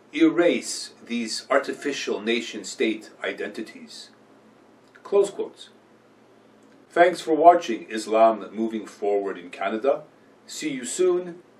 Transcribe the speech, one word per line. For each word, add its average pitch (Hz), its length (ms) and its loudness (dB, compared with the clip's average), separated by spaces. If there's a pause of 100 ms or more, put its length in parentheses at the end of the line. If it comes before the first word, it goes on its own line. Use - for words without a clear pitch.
(120)
erase 156 800 2 (120)
these 117 460 -6
artificial 131 680 -2
nation-state 110 920 -2 (120)
identities." - 840 -10 (960)
Close 196 260 4
quotes. - 400 -10 (1200)
Thanks 175 320 0
for 160 120 -2
watching 156 560 4
Islam 110 640 2
Moving 110 320 -4
Forward 98 540 -2
in 87 100 -16
Canada. 110 540 -2 (420)
See - 240 -8
you 127 160 -6
soon. 180 560 0 (180)